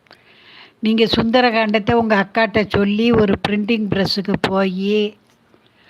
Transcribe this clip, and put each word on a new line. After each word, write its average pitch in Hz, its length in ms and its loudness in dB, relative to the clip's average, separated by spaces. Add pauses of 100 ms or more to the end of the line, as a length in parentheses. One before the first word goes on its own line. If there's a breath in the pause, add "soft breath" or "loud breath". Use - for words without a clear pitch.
(800 loud breath)
நீங்க 220 260 0
சுந்தரகாண்டத்தை 226 880 0
உங்க 226 240 2
அக்காட்ட 208 520 0
சொல்லி 208 420 0
ஒரு 208 280 2
பிரிண்டிங் 208 500 -2
ப்ரெஸ்ஸுக்கு 196 520 -2
போயி 196 760 -2 (720 soft breath)